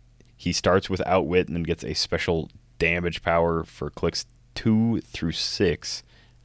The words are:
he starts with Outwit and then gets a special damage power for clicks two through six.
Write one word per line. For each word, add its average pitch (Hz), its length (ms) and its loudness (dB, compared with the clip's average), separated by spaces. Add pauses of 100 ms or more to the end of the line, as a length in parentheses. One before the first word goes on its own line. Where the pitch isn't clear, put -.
(360)
he - 160 -4
starts 95 360 2
with 90 160 -2
Outwit 87 440 2
and 85 80 -4
then 85 80 -2
gets 82 180 -4
a - 120 -6
special - 540 -2 (300)
damage 85 440 0
power 85 420 2
for - 260 -10
clicks - 360 -4 (280)
two 113 460 2
through - 320 -6
six. - 720 -2 (400)